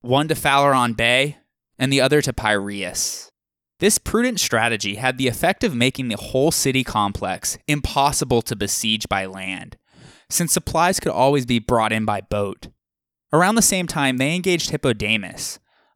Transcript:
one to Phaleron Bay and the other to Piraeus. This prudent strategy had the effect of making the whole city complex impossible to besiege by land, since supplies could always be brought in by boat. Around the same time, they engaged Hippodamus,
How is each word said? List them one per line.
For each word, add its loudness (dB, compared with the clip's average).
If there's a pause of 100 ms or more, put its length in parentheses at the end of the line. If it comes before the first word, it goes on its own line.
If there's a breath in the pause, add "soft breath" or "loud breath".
one 0
to 0
Phaleron 2
Bay 2 (400)
and 0
the 4
other 4
to -2
Piraeus. -4 (480)
This 2
prudent 0
strategy 0
had -2
the 0
effect -2
of 0
making 0
the -4
whole 0
city 0
complex -4 (100)
impossible 0
to -6
besiege -4
by -2
land, -10 (540 loud breath)
since 0
supplies 0
could -4
always 4
be 2
brought 2
in 0
by -2
boat. -4 (680)
Around 4
the 4
same 2
time, -2
they 0
engaged 0
Hippodamus, -4 (380)